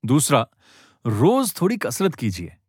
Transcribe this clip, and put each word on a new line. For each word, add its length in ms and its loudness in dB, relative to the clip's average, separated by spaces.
दूसरा, 420 2
रोज 560 2
थोड़ी 160 0
कसरत 380 -4
कीजिए। 380 -6